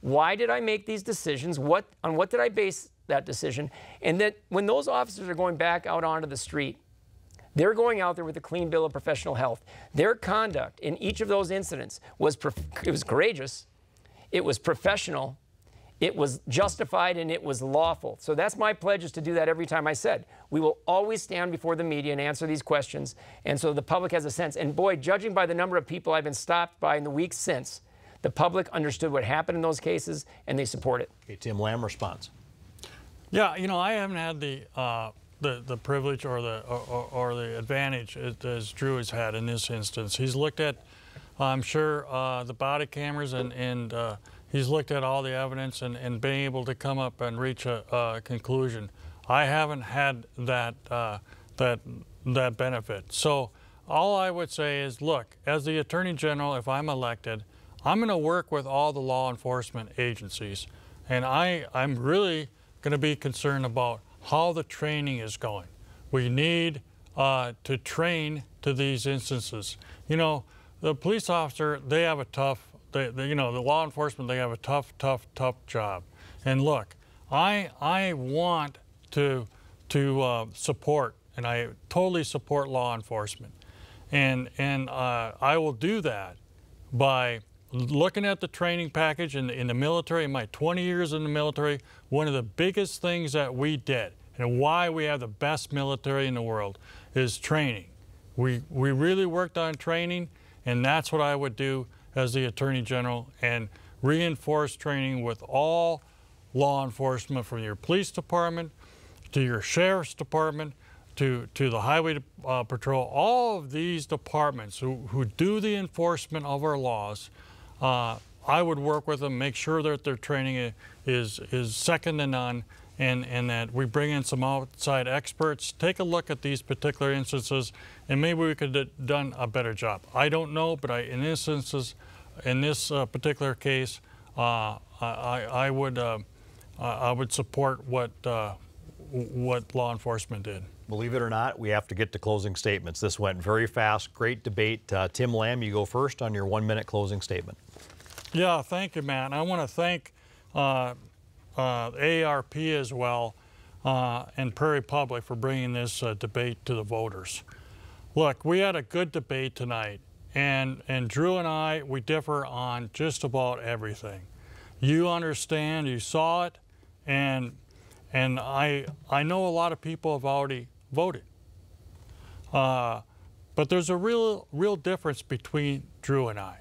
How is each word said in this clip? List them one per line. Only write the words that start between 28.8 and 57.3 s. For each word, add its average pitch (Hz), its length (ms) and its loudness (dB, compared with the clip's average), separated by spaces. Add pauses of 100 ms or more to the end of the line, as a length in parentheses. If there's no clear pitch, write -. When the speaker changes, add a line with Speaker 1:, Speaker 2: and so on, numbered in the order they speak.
Speaker 1:
what 135 100 2
happened 156 340 0
in 165 40 0
those 160 180 2
cases, 160 460 -2 (220)
and 135 120 0
they 139 60 0
support 127 340 0
it. 127 100 -4 (140)
Speaker 2:
Okay, 101 140 -14
Tim 107 200 -4
Lamb, 110 240 0
response. - 500 -6 (960)
Speaker 3:
Yeah, 185 260 4
you 185 120 -2
know, 180 120 0
I 196 140 2
haven't 196 240 -2
had 165 240 -4
the, 139 220 -6 (120)
uh, 117 360 -2 (280)
the, 127 260 -2
the 127 120 -4
privilege 139 480 -2
or 127 160 -2
the, 113 260 -4
or, 120 220 -4
or, 123 220 -4
or 123 240 0
the 117 220 -6
advantage, 131 600 -2
as, 123 260 -6
as 117 300 -4
Drew 135 240 0
has 117 140 -4
had 113 240 -2
in 113 100 -2
this 117 240 -2
instance. 110 480 -4
He's 131 180 0
looked 147 240 0
at, 147 240 -2 (560)
I'm 135 220 2
sure, 151 480 0
uh, 131 340 -2
the 120 100 -10
body 139 340 0
cameras, 147 440 -4
and, 123 220 -4
and, 123 400 -4
uh, 117 220 -2 (360)
he's 135 180 0
looked 151 220 0
at 139 120 0
all 135 200 0
the 131 80 -4
evidence 131 500 -4
and, 120 160 -6
and 123 240 -4
been 135 240 0
able 131 180 -4
to 123 120 -4
come 135 240 -2
up 127 220 -4
and 117 180 -4
reach 127 260 -4
a, 120 260 -2
a 117 300 0
conclusion. 120 680 -4 (360)
I 139 180 6
haven't 147 360 2
had 123 460 0 (100)
that, 120 380 0 (160)
uh, 113 260 -2 (400)
that, 123 220 2 (480)
that 127 280 2
benefit. 113 560 -4
So 139 380 2 (400)
all 185 260 4
I 185 140 2
would 170 220 -4
say 143 300 0
is, 131 200 -6
look, 143 340 0 (120)
as 143 180 2
the 156 140 2
Attorney 175 340 0
General, 147 400 0
if 123 140 -4
I'm 139 200 0
elected, 117 560 -4 (400)